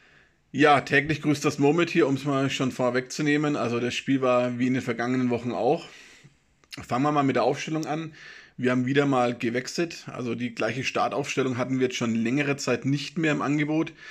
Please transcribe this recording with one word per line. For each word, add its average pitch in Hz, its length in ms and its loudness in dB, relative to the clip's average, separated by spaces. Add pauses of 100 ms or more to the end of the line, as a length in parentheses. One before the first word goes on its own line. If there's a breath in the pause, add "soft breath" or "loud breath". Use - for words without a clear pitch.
(500 loud breath)
Ja, 143 300 6
täglich 143 420 0
grüßt 147 220 0
das 147 160 0
Murmeltier, 160 480 4
um's 135 160 -2
mal 139 260 0
schon 131 220 -2
vorwegzunehmen. 147 840 0
Also 117 240 -2
das 123 160 -2
Spiel 135 280 0
war 123 360 2
wie 127 80 0
in 127 80 2
den 135 80 -2
vergangenen 123 480 0
Wochen 120 220 -2
auch. 123 340 0 (960 loud breath)
Fangen 131 200 0
wir 147 80 2
mal 147 100 2
mit 135 140 2
der 113 80 2
Aufstellung 151 420 -2
an. 156 260 -6 (440 loud breath)
Wir 123 160 0
haben 127 140 0
wieder 143 200 6
mal 123 320 4
gewechselt. 127 680 -4
Also 123 260 -6
die 117 180 -6
gleiche 120 300 -2
Startaufstellung 127 760 -2
hatten 131 200 -2
wir 127 80 2
jetzt 127 100 -2
schon 117 200 0
längere 135 400 0
Zeit 123 280 -2
nicht 143 340 -2
mehr 160 120 2
im 143 120 0
Angebot. 147 500 0 (180 loud breath)